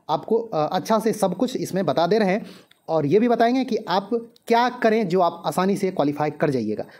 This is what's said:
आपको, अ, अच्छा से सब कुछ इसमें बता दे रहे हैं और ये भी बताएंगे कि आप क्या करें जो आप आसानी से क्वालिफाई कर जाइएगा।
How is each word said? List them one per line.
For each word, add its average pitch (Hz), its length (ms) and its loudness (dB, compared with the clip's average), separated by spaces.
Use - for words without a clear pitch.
आपको, 165 260 -2
अ, 160 400 -2
अच्छा 202 220 0
से 220 140 0
सब 180 240 -2
कुछ - 200 -2
इसमें 185 300 -4
बता 156 200 2
दे 202 120 4
रहे 202 100 2
हैं 196 180 -2
और 160 180 0
ये 175 120 4
भी 240 100 2
बताएंगे 233 360 2
कि 247 120 -4
आप 190 340 -2
क्या 233 220 4
करें 226 400 0
जो 185 120 2
आप 170 260 0
आसानी 185 300 0
से 190 140 -2
क्वालिफाई 151 400 0
कर 151 200 -2
जाइएगा। 107 340 -2